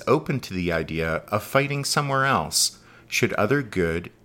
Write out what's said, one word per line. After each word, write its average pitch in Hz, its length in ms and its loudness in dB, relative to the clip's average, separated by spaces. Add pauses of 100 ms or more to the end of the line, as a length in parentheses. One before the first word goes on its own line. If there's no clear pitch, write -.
open 147 340 2
to - 120 -8
the 87 180 0
idea 80 440 0 (120)
of 104 160 -2
fighting 143 400 0
somewhere 135 420 0
else 95 540 0 (280)
should - 260 0
other 123 280 2
good, 87 500 -2 (140)